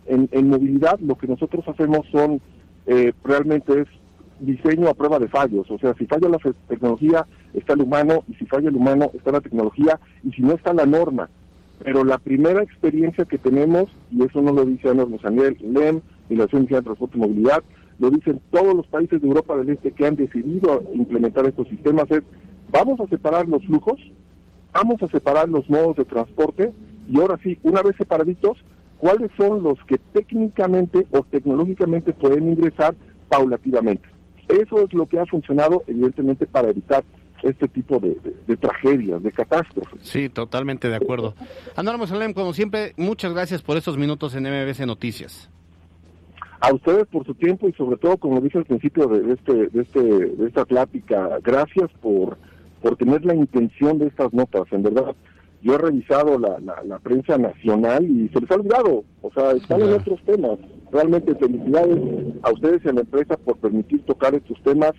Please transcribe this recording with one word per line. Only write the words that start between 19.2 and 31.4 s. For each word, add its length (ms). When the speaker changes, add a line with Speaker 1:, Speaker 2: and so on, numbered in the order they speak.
Speaker 1:
de 60
Europa 280
del 140
Este 220
que 140
han 100
decidido 680
implementar 540
estos 220
sistemas, 420
es, 140
vamos 260
a 80
separar 400
los 180
flujos, 360
vamos 320
a 40
separar 400
los 220
modos 240
de 100
transporte, 680
y 120
ahora 240
sí, 180
una 200
vez 140
separaditos, 600
¿cuáles 380
son 260
los 240
que 120
técnicamente 1000
o 100
tecnológicamente 880